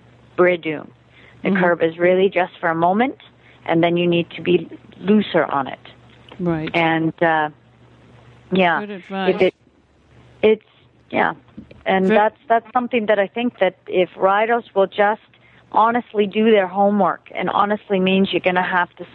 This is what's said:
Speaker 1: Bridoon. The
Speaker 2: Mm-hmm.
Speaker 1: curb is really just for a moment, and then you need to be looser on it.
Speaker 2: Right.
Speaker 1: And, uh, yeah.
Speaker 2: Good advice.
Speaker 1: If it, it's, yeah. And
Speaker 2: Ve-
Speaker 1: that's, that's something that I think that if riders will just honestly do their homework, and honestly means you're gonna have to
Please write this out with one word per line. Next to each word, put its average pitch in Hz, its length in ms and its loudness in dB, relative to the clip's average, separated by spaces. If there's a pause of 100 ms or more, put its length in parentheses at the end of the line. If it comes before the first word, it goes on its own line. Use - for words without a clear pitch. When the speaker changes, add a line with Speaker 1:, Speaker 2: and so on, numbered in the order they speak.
(380)
Speaker 1:
Bridoon. 165 520 -2 (520)
The - 60 -2
Speaker 2:
Mm-hmm. 196 140 0
Speaker 1:
curb 175 200 0
is 165 160 -2
really 185 300 2
just 180 320 -2
for 175 80 -4
a 165 60 -2
moment, 190 420 0 (500)
and 165 160 0
then 170 140 0
you 175 100 0
need 170 260 0
to 165 100 -16
be 175 280 -2 (300)
looser 185 460 2
on 143 200 -4
it. - 120 -12 (600)
Speaker 2:
Right. 160 360 -4
Speaker 1:
And, 160 380 0 (100)
uh, 156 260 2 (1040)
yeah. 175 280 2
Speaker 2:
Good 202 100 -10
advice. 190 440 -4
Speaker 1:
If 202 80 -2
it, 185 120 2 (880)
it's, 208 240 2 (440)
yeah. 170 240 0 (520)
And 190 200 0
Speaker 2:
Ve- 208 80 2
Speaker 1:
that's, 214 220 2 (120)
that's 226 240 0
something 240 340 -2
that 208 120 2
I 196 80 0
think 240 320 -6
that 185 180 0 (120)
if 180 280 0
riders 220 480 0 (100)
will 196 120 2
just 208 360 -2 (500)
honestly 220 540 0
do 214 240 2
their 196 180 4
homework, 202 680 0
and - 160 -6
honestly 202 480 -2
means 190 320 2
you're 175 100 -2
gonna 185 220 0
have 175 340 -4
to 175 180 -18